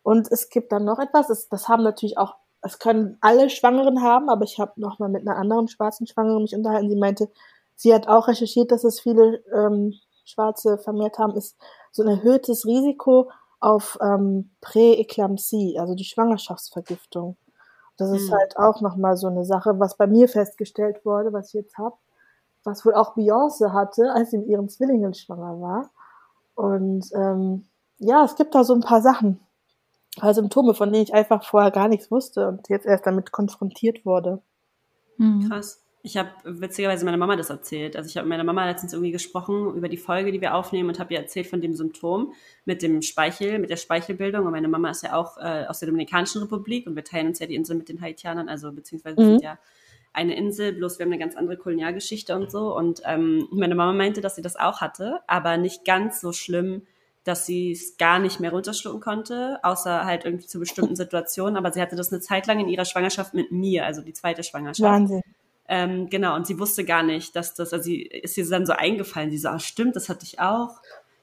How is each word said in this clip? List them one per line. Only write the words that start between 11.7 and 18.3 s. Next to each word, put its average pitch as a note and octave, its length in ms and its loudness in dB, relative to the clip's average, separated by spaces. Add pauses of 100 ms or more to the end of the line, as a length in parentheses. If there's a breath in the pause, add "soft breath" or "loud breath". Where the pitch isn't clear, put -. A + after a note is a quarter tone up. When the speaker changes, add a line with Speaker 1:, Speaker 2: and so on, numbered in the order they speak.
Speaker 1:
so A3 120 0
ein A3 60 4
erhöhtes A#3 560 2
Risiko B3+ 640 4 (300 loud breath)
auf, G#3+ 420 2
ähm, G3 500 0 (100)
Präeklampsie, G#3+ 1160 2
also F3+ 160 -4
die F#3+ 100 -10
Schwangerschaftsvergiftung. F3+ 1300 -4 (640 soft breath)
Das F#3+ 140 -2
ist G3 180 -2
Speaker 2:
Hm. G#3 80 4